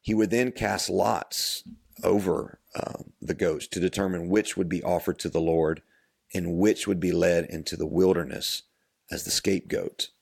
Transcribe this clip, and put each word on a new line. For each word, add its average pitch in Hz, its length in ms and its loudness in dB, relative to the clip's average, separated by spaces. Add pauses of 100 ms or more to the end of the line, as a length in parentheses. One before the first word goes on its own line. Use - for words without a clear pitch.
He 107 140 -2
would 107 160 4
then 123 220 2
cast 101 380 -2
lots - 720 -2 (400)
over, 92 560 0 (160)
uh, - 300 -8 (180)
the - 120 -4
goats 80 340 0
to - 120 -4
determine 90 480 -2
which 101 280 2
would 90 120 0
be 87 140 -2
offered 87 380 -2
to - 80 -6
the 82 120 0
Lord 82 420 2 (520)
and 87 240 -2
which 104 280 4
would 98 140 0
be 90 120 2
led 85 340 4
into 85 300 -10
the 85 100 -4
wilderness 87 800 2 (460)
as - 140 -8
the - 60 -6
scapegoat. - 800 -4 (120)